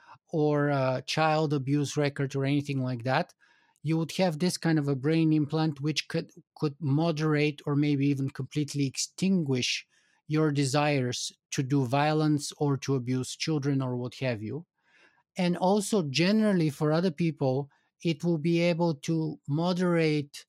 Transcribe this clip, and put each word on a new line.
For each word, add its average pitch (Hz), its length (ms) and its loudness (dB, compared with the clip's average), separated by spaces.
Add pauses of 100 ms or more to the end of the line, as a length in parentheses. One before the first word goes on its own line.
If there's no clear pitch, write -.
(280)
or 147 400 2
a 131 380 0
child 156 460 2
abuse 139 440 -2
record 143 400 -2
or 135 80 -2
anything 139 380 -2
like 127 220 -4
that, 131 300 0 (480)
you 156 140 -2
would 160 160 -2
have 175 260 0
this 180 200 0
kind 160 200 2
of 143 100 -2
a 143 80 2
brain 160 360 2
implant 156 480 0
which 151 280 -2
could, - 220 -6 (240)
could 147 260 -2
moderate 151 880 0
or 147 80 0
maybe 143 320 2
even 135 220 0
completely 139 580 -4
extinguish 139 1000 -2 (420)
your 156 220 2
desires 143 800 0 (180)
to - 120 -2
do 135 240 0
violence 151 720 0
or 143 180 0
to 135 180 -2
abuse 127 400 -4
children 143 460 -2
or 127 160 -4
what 123 200 -8
have 123 260 -4
you. 113 240 -8 (720)
And 175 180 2
also 196 460 2
generally 175 680 2
for 151 240 0
other 175 180 2
people, 143 600 -2 (340)
it 170 180 -2
will 170 160 0
be 170 220 2
able 170 340 2
to 156 440 -4 (100)
moderate 165 1000 0